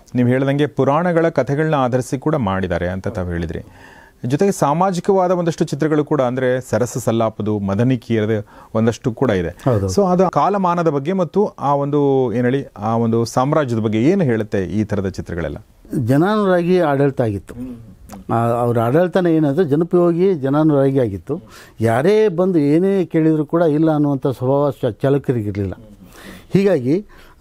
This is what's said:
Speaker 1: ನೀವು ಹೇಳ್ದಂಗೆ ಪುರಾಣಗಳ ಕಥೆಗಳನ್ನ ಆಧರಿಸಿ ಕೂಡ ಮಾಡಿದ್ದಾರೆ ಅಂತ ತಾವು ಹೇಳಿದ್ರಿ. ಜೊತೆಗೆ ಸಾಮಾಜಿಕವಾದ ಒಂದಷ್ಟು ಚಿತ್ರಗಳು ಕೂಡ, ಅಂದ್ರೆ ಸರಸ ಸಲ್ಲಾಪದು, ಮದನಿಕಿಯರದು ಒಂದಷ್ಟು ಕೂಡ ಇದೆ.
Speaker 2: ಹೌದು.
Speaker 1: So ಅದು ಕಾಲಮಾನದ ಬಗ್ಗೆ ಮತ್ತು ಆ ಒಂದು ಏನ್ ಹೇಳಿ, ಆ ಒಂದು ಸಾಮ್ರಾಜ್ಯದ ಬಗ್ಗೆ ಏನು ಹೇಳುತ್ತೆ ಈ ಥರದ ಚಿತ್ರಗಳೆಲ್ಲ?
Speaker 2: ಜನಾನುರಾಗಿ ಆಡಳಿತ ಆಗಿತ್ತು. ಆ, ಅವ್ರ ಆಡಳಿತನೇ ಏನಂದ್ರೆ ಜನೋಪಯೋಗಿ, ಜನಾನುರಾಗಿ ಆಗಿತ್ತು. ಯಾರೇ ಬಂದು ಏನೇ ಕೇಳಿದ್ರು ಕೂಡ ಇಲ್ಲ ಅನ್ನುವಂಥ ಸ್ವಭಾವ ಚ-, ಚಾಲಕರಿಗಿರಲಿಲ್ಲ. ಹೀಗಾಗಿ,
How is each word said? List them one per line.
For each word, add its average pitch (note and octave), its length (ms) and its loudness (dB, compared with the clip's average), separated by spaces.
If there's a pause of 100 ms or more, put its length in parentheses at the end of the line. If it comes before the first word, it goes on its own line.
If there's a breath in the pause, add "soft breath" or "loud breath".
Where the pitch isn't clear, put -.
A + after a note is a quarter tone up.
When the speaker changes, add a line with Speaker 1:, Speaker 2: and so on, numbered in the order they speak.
(160 soft breath)
Speaker 1:
ನೀವು B2 140 2
ಹೇಳ್ದಂಗೆ C#3 380 0
ಪುರಾಣಗಳ E3 640 2
ಕಥೆಗಳನ್ನ D#3 460 0
ಆಧರಿಸಿ B2+ 440 -2
ಕೂಡ D#3 160 0
ಮಾಡಿದ್ದಾರೆ F#2+ 540 -2
ಅಂತ F#2+ 180 -8
ತಾವು F2+ 220 -6
ಹೇಳಿದ್ರಿ. E2+ 300 -6 (640 loud breath)
ಜೊತೆಗೆ D3 260 0
ಸಾಮಾಜಿಕವಾದ F3+ 800 0
ಒಂದಷ್ಟು E3+ 340 0
ಚಿತ್ರಗಳು D3+ 400 0
ಕೂಡ, D3 160 0
ಅಂದ್ರೆ B2+ 400 0
ಸರಸ A#2 360 -2
ಸಲ್ಲಾಪದು, A2 640 -2
ಮದನಿಕಿಯರದು G#2+ 840 -2 (280 loud breath)
ಒಂದಷ್ಟು A2+ 380 0
ಕೂಡ B2 180 0
ಇದೆ. F2+ 200 0
Speaker 2:
ಹೌದು. G#2 380 -2
Speaker 1:
So F#3+ 200 2
ಅದು F3+ 220 2
ಕಾಲಮಾನದ F3 580 0
ಬಗ್ಗೆ C#3+ 260 -2
ಮತ್ತು F#3+ 320 0
ಆ C#3+ 300 -2
ಒಂದು C#3+ 580 0
ಏನ್ B2 100 0
ಹೇಳಿ, B2+ 220 0 (120)
ಆ A2 200 -2
ಒಂದು A#2 280 2
ಸಾಮ್ರಾಜ್ಯದ C3 540 0
ಬಗ್ಗೆ A2 240 0
ಏನು F#3 200 2
ಹೇಳುತ್ತೆ A2 420 0
ಈ G2+ 180 -2
ಥರದ G2 260 -2
ಚಿತ್ರಗಳೆಲ್ಲ? E2+ 480 -6 (480)
Speaker 2:
ಜನಾನುರಾಗಿ F3+ 720 2
ಆಡಳಿತ C#3+ 420 0
ಆಗಿತ್ತು. A2+ 640 -6 (460)
ಆ, - 20 0
ಅವ್ರ A#2 440 0
ಆಡಳಿತನೇ E3 560 2
ಏನಂದ್ರೆ D#3 300 2
ಜನೋಪಯೋಗಿ, F3 680 2
ಜನಾನುರಾಗಿ C#3 640 2
ಆಗಿತ್ತು. A#2+ 420 -4 (400 loud breath)
ಯಾರೇ D#3+ 460 2
ಬಂದು F3+ 320 0
ಏನೇ F3 460 2
ಕೇಳಿದ್ರು D#3+ 400 2
ಕೂಡ E3 160 0
ಇಲ್ಲ D#3 300 2
ಅನ್ನುವಂಥ C#3+ 360 0
ಸ್ವಭಾವ C#3 440 0
ಚ-, A#2+ 300 -6
ಚಾಲಕರಿಗಿರಲಿಲ್ಲ. G#2 720 -2 (800 loud breath)
ಹೀಗಾಗಿ, F3+ 520 0 (360 soft breath)